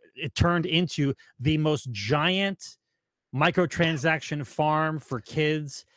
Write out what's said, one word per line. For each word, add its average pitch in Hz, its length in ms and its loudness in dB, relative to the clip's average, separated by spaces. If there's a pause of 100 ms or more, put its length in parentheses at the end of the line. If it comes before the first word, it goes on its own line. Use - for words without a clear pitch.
(140)
it 156 200 -10
turned 175 300 2
into 156 480 0 (280)
the 151 180 2
most 151 320 0
giant 156 880 -2 (560)
microtransaction 160 1120 0
farm 156 540 0
for 127 200 -8
kids 151 640 -2 (120)